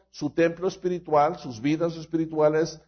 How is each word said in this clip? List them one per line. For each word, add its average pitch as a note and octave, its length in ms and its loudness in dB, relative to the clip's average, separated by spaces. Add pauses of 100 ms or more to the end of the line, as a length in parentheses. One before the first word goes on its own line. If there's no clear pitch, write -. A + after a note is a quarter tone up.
(100)
su - 200 -6
templo E3+ 360 0
espiritual, F3 720 0
sus B2 240 -10
vidas D#3+ 360 0
espirituales, D#3 920 0